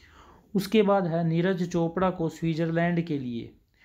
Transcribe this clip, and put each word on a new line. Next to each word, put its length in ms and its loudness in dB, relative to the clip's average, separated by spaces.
उसके 280 2
बाद 240 4
है 220 0
नीरज 420 0
चोपड़ा 400 0
को 180 -2
स्विट्जरलैंड 800 0
के 120 -2
लिए 340 -8